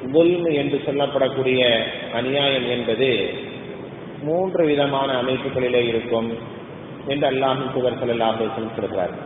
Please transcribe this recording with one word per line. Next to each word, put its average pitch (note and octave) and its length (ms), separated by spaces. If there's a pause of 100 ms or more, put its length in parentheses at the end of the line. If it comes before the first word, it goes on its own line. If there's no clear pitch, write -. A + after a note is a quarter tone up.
(140)
துல்ம் E3+ 380
என்று C#3 340
சொல்லப்படக்கூடிய C3 720 (520)
அநியாயம் C3 580
என்பது A#2+ 380 (1120)
மூன்று F3 440
விதமான C#3 440 (120)
அமைப்புகளிலே B2+ 680
இருக்கும் A2+ 380 (800)
என்று C#3+ 240
அல்லாஹ்வின் C3 440
தூதர் B2 260
ஸல்லல்லாஹு A#2 340
அலைஹி A2 160
வஸல்லம் - 280
சொல்கிறார். F#2+ 360 (120)